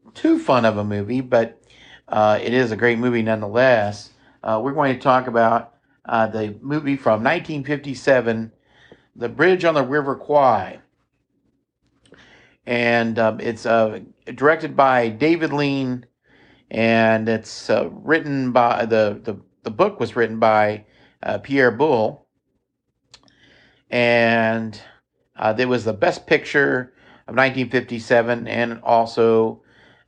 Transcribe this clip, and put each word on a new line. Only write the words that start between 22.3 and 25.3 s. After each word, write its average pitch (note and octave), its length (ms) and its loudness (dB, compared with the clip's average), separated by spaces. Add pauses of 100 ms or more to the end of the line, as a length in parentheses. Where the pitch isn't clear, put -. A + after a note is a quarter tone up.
And, A2+ 880 0 (560)